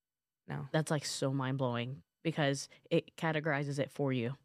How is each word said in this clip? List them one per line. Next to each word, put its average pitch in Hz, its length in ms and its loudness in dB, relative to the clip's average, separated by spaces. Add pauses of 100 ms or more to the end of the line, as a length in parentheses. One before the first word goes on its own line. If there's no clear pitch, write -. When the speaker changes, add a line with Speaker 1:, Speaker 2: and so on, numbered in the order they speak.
(460)
Speaker 1:
No. 143 260 -6
Speaker 2:
That's, 156 200 2
like, 147 120 0
so - 280 -2
mind-blowing 131 680 -2 (200)
because 143 460 0 (220)
it - 260 0
categorizes 147 640 0
it - 100 0
for 139 220 0
you. 127 320 0